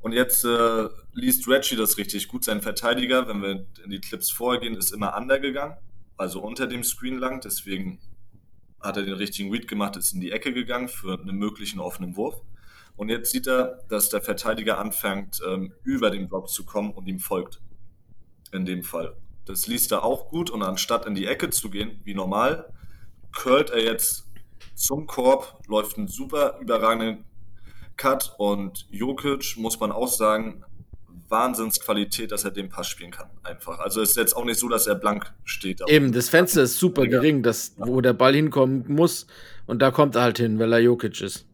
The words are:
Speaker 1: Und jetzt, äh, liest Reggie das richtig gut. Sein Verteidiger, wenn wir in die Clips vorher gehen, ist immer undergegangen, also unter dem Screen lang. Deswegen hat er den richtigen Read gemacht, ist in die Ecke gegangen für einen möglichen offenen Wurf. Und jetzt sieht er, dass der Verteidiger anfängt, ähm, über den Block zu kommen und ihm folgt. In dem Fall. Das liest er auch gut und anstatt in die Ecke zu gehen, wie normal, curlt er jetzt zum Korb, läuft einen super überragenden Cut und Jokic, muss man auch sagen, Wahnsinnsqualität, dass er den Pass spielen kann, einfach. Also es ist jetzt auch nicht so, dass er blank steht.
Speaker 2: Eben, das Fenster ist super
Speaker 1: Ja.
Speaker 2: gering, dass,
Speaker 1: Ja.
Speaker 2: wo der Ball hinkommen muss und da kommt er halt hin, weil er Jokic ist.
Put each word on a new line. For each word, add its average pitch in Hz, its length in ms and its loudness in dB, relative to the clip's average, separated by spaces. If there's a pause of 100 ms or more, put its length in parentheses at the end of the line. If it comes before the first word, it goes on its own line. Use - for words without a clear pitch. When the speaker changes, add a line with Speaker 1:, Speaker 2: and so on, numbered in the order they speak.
Speaker 1:
Und 113 120 -4
jetzt, 123 320 4
äh, 117 420 4 (260)
liest 123 340 0
Reggie 135 280 4
das 220 220 2
richtig 101 300 -4
gut. 123 160 -6
Sein 104 180 0
Verteidiger, 123 640 2
wenn 101 140 -2
wir 98 240 -4 (180)
in 95 60 -14
die 98 120 -6
Clips - 300 -4
vorher 123 300 0
gehen, 117 140 4
ist 95 160 -2
immer 104 240 -2
undergegangen, 139 640 0 (400)
also 92 240 -4
unter 120 240 -4
dem 120 180 -6
Screen 127 360 -4
lang. 131 220 -4
Deswegen 95 580 -6 (800)
hat 101 180 -6
er 101 60 -2
den 98 100 -4
richtigen 101 380 -4
Read 113 160 -4
gemacht, 104 300 -4
ist 101 160 -2
in 92 80 -4
die 90 100 -6
Ecke 120 220 -4
gegangen 123 340 -4
für 92 320 -6
einen 95 180 -6
möglichen 104 420 -6
offenen 90 360 -6
Wurf. 120 200 -4 (600)
Und 104 140 -6
jetzt 117 220 -2
sieht 127 160 -2
er, 127 320 2 (100)
dass 104 200 0
der 104 120 0
Verteidiger 107 580 0
anfängt, 98 680 -4
ähm, 95 260 -4 (100)
über 127 260 2
den 95 200 -4
Block 95 200 -6
zu - 160 -6
kommen 104 260 -4
und 95 160 -10
ihm 92 120 -4
folgt. - 420 -4 (880)
In 92 140 -2
dem 92 180 -4
Fall. - 320 -6 (300)
Das 98 220 -4
liest 117 240 0
er 104 120 2
auch 131 260 0
gut 165 200 -2
und 110 140 -2
anstatt 95 420 0
in 104 100 -2
die 95 100 0
Ecke 139 260 -2
zu - 180 -2
gehen, 104 340 -4
wie 101 100 -6
normal, 104 580 0 (600)
curlt 139 360 4
er 117 140 2
jetzt - 440 0 (480)
zum 147 320 -2
Korb, 131 600 2
läuft 107 300 0
einen 104 100 -2
super 135 540 -2
überragenden 113 640 2 (720)
Cut - 400 0
und 101 520 -2
Jokic, 135 680 -2
muss 113 220 -4
man 107 120 0
auch 120 160 -2
sagen, 110 560 0 (680)
Wahnsinnsqualität, 110 1040 0
dass 101 120 -4
er 98 80 -2
den 98 180 -6
Pass 90 180 -8
spielen 87 240 -10
kann, - 180 -14 (140)
einfach. 85 360 -10
Also 98 220 -2
es 104 100 2
ist - 60 2
jetzt 107 180 2
auch 120 80 -2
nicht 117 160 0
so, 120 80 -2
dass 113 200 2
er 104 80 4
blank 104 360 0 (140)
steht. - 420 -4
Speaker 2:
Eben, 143 240 8
das 120 180 2
Fenster 175 340 8
ist 120 140 2
super 175 260 4
Speaker 1:
Ja. 120 60 4
Speaker 2:
gering, 131 320 6
dass, 113 380 2
Speaker 1:
Ja. 113 80 -4
Speaker 2:
wo 127 140 2
der 123 120 6
Ball 127 200 8
hinkommen 135 560 4
muss 160 380 4 (380)
und 117 160 2
da 135 100 8
kommt 139 240 6
er 120 80 6
halt 117 160 4
hin, 110 200 2
weil 113 140 4
er 117 60 8
Jokic 117 420 4
ist. - 320 -8